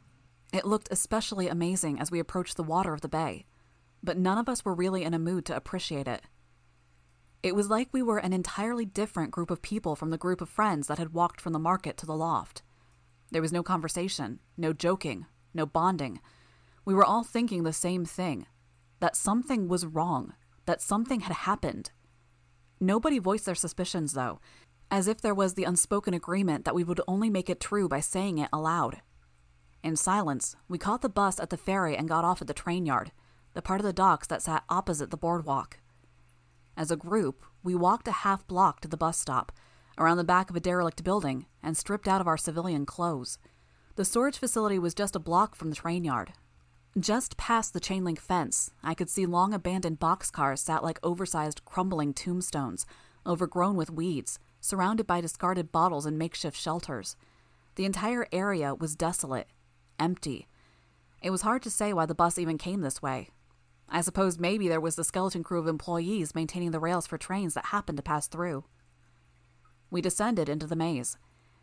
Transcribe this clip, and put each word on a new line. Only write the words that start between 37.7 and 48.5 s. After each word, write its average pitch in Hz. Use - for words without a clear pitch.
walked 180
a 220
half 196
block 180
to 156
the 160
bus 165
stop, -
around 165
the 175
back 180
of 175
a 170
derelict 175
building, 170
and 160
stripped 202
out 190
of 175
our 160
civilian 160
clothes. 160
The 190
storage 262
facility 214
was 170
just 202
a -
block 175
from 160
the 151
train 170
yard. 120
Just -
past 226
the 170
chain 190
link 165
fence, -